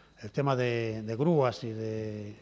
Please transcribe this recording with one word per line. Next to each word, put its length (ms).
el 100
tema 240
de, 460
de 140
grúas 480
y 80
de, 720